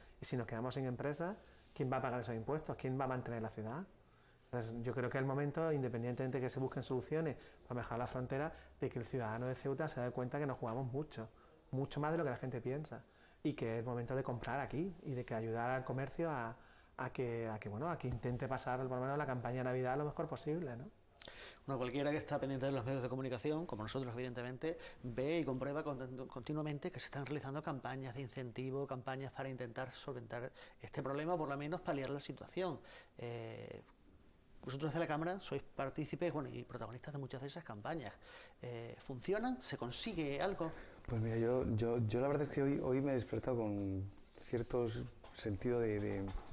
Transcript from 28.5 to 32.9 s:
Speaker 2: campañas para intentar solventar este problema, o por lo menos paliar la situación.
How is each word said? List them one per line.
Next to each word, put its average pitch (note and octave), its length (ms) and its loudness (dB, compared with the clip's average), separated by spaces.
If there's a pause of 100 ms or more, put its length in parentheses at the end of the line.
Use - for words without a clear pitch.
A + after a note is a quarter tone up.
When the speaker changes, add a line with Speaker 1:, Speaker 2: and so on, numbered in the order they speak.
Speaker 2:
campañas C3 460 -4
para C3+ 160 -4
intentar B2+ 440 -4
solventar A#2+ 600 -4 (260)
este C#3+ 240 -6
problema, C#3+ 320 2
o F3 40 2
por D#3 100 0
lo C#3 80 2
menos D3 240 -2
paliar C#3 300 0
la C#3+ 100 -2
situación. E3 600 -2 (360)